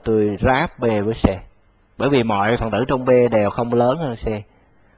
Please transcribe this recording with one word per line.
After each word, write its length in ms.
tôi 360
ráp 380
B 40
với 320
C. 120
Bởi 100
vì 140
mọi 340
phần 140
tử 180
trong 160
B 60
đều 200
không 220
lớn 260
hơn 160
C, 120